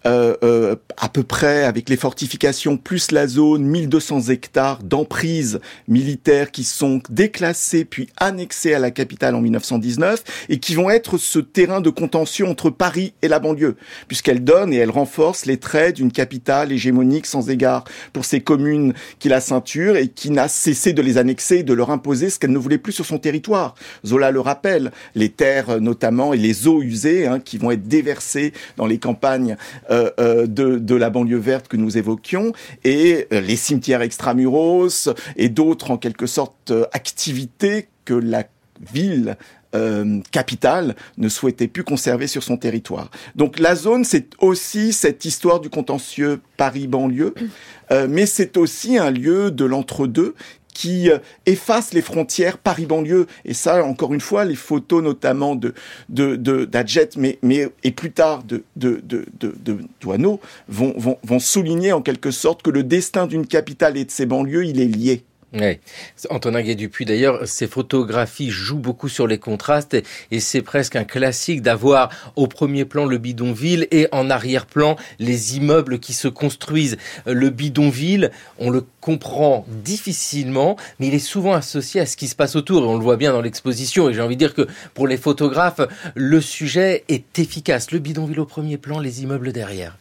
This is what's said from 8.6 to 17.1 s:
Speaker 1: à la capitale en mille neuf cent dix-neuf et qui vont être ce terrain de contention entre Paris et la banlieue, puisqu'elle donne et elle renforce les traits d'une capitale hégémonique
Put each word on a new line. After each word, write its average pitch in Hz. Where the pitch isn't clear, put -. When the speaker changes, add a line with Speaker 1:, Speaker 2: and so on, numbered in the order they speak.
Speaker 1:
à 143
la 127
capitale 127
en 117
mille 117
neuf 113
cent 120
dix-neuf 135
et 143
qui 165
vont 180
être 226
ce -
terrain 180
de 160
contention 170
entre 165
Paris 180
et 165
la 151
banlieue, 151
puisqu'elle 123
donne 170
et -
elle 117
renforce 143
les 131
traits 160
d'une 127
capitale 135
hégémonique 127